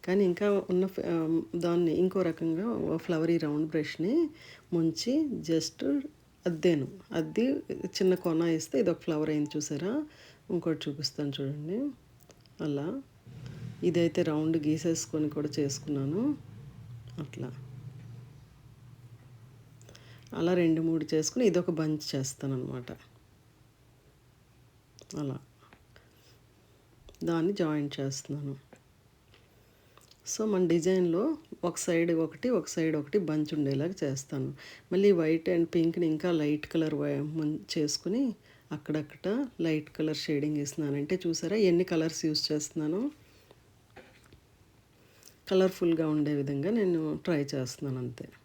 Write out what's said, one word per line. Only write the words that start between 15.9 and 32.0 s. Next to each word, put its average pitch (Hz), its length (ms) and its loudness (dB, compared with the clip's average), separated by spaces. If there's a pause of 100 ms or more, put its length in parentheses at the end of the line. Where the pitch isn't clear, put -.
అట్లా 131 340 -8 (2750)
అలా 170 200 2
రెండు 165 280 4
మూడు 160 320 0
చేసుకుని 156 320 2
ఇదొక 175 260 4
బంచ్ 156 440 -2
చేస్తానన్నమాట. 131 760 -6 (2250)
అలా 135 220 -4 (1800)
దాన్ని 165 300 2
జాయింట్ 151 460 -2
చేస్తున్నాను. 139 680 -6 (1700)
So, 220 80 -2
మన 185 220 4
డిజైన్లో 180 680 4 (260)
ఒక 175 140 -2
సైడ్ 170 340 2